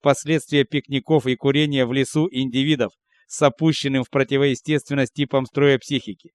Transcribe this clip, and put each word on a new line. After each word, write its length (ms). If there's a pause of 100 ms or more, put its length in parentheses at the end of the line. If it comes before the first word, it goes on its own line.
последствия 600
пикников 600
и 80
курения 520
в 60
лесу 380
индивидов 640 (340)
с 160
опущенным 640
в 60
противоестественность 1040
типом 320
строя 320
психики. 560